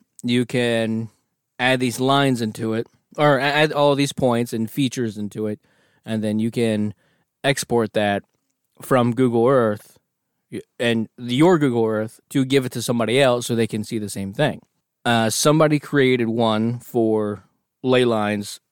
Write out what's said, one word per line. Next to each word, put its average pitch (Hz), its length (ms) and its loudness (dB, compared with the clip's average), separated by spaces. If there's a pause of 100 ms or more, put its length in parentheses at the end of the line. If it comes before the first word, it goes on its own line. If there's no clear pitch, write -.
(240)
you 123 220 0
can 113 640 -2 (500)
add 127 200 2
these 123 200 -2
lines 135 420 2
into 110 320 -4
it, 113 120 -4 (320)
or 147 220 4
a-, 131 40 -4
add 147 300 2
all 143 220 4
these 135 180 -2
points 120 400 -2
and 113 160 -4
features 120 480 -4
into 107 300 -6
it, 107 120 -6 (460)
and 110 180 -4
then 107 140 -2
you 110 140 -2
can 107 420 -2 (500)
export 120 500 -2
that 104 300 0 (560)
from 120 360 0
Google 120 320 2
Earth 117 500 0 (540)
y-, 101 100 -10 (180)
and 113 380 -2
your 139 400 2
Google 120 280 0
Earth 110 340 -4 (100)
to 135 160 0
give 131 180 2
it 123 100 -8
to 120 100 -6
somebody 117 360 0
else 123 280 2
so 120 80 -2
they 113 100 2
can 107 180 -4
see 117 140 -8
the 104 120 -8
same 98 240 -10
thing. 135 280 -2 (420)
Uh, 113 260 2
somebody 151 500 2
created 127 480 2
one 113 520 0
for 107 640 -2 (380)
ley 127 240 4
lines 104 540 -2 (120)